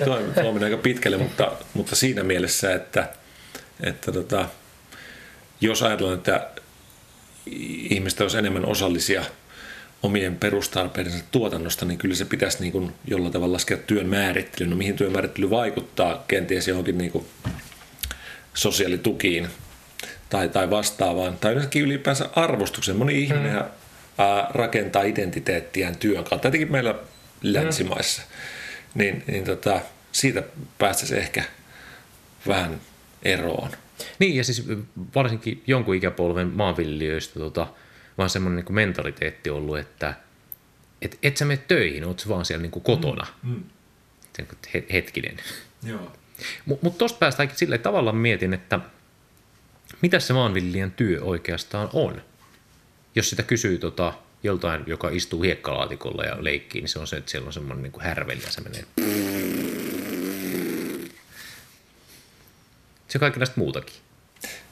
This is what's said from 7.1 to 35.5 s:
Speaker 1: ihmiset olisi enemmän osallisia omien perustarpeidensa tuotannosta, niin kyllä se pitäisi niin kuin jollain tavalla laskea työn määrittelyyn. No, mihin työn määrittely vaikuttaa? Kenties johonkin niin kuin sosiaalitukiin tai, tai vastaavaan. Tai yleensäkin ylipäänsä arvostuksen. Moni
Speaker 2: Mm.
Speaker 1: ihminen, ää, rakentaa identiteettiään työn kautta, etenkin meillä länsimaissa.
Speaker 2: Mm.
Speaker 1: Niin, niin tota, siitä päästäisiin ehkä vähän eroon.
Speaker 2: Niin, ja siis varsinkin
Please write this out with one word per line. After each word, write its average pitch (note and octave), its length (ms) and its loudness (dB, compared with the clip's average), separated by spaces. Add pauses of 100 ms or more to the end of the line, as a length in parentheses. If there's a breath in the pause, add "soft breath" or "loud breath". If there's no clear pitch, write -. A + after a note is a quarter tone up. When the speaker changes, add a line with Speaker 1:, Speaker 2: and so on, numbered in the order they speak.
Speaker 1:
ihmiset F#2+ 320 0
olisi G2+ 160 2
enemmän F#2+ 280 0
osallisia F#2+ 600 2 (800 loud breath)
omien G2 320 2
perustarpeidensa F#2 960 0
tuotannosta, F2 540 0
niin F2 120 0
kyllä F#2+ 180 0
se F2+ 100 0
pitäisi - 340 0
niin F2+ 120 -2
kuin F2+ 220 -2 (120)
jollain F2+ 280 0
tavalla F2+ 200 2
laskea F2+ 240 0
työn F#2+ 320 2
määrittelyyn. F#2 600 0
No, F2 60 2
mihin G2 200 0
työn G2 160 2
määrittely F#2+ 380 0
vaikuttaa? G2+ 800 0
Kenties F#2 400 2
johonkin F2+ 300 0
niin F2 140 -2
kuin - 140 -2 (1300 loud breath)
sosiaalitukiin F2+ 920 2 (800 loud breath)
tai, F#2 200 2
tai F#2 200 2
vastaavaan. F#2 680 2
Tai G#2+ 140 4
yleensäkin C#3 320 2
ylipäänsä C#3 520 2
arvostuksen. A2+ 600 2
Moni C3 180 4
Speaker 2:
Mm. C#3+ 60 4
Speaker 1:
ihminen, C#3+ 360 2 (640 loud breath)
ää, G2+ 320 4
rakentaa G#2 540 2
identiteettiään F#2 920 0
työn F#2+ 280 2
kautta, F#2+ 240 2
etenkin D3+ 240 2
meillä B2 240 2 (460)
länsimaissa. G2+ 800 0
Speaker 2:
Mm. - 800 -6
Speaker 1:
Niin, G2+ 260 2
niin G2 160 -2
tota, F#2 380 2 (300)
siitä A#2 320 2 (340)
päästäisiin G2+ 420 2
ehkä - 240 -2 (1040 loud breath)
vähän F2 340 0 (420)
eroon. F#2 480 0 (480 loud breath)
Speaker 2:
Niin, F#3 160 4
ja B2+ 80 0
siis A#2 200 -2 (520)
varsinkin A#2 520 -2